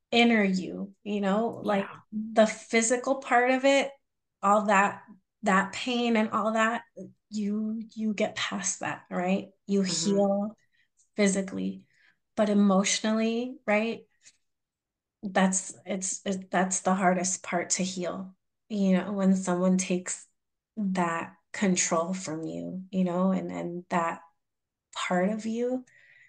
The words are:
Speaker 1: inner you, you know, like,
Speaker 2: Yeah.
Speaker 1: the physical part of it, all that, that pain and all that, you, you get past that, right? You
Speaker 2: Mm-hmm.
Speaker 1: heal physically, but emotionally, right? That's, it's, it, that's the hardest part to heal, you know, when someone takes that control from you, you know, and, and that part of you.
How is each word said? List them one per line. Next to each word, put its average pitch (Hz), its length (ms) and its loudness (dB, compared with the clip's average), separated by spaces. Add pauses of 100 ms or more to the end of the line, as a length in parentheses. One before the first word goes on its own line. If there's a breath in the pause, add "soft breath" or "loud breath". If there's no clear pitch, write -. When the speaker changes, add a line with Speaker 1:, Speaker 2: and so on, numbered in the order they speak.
(100)
Speaker 1:
inner 233 320 6
you, 185 520 -2 (100)
you 208 160 -4
know, 202 420 0
like, 202 220 0
Speaker 2:
Yeah. - 140 -14 (340)
Speaker 1:
the 220 140 6
physical 247 680 0
part 247 340 2
of 254 160 2
it, 269 240 4 (520)
all 202 240 4
that, 196 360 4 (400)
that 196 300 2
pain 240 440 -2
and 214 140 0
all 214 240 0
that, 226 280 0 (480)
you, 214 520 -4 (120)
you 214 200 -2
get 208 200 -2
past - 460 -6
that, - 300 -6
right? 185 380 -2 (180)
You 196 160 2
Speaker 2:
Mm-hmm. 185 340 -2
Speaker 1:
heal 202 400 0 (600)
physically, 190 680 -2 (540 soft breath)
but 214 120 2
emotionally, 220 1080 2 (100)
right? 220 360 0 (1200 soft breath)
That's, 190 520 0 (100)
it's, 190 400 -6
it, 190 260 -6
that's 185 300 0
the 185 140 0
hardest 185 480 0
part - 280 -4
to - 120 -2
heal, 185 520 -6 (340)
you 196 280 2
know, 190 160 -2
when 190 220 4
someone 185 420 2
takes 180 480 -4 (520)
that 185 580 -2 (180)
control 180 600 0
from 160 300 -8
you, 170 460 -8
you 190 140 0
know, 180 280 0
and, 175 180 -4
and 175 400 -8
that 165 300 -2 (720)
part 185 360 0
of 220 160 -6
you. 240 380 -4 (440 soft breath)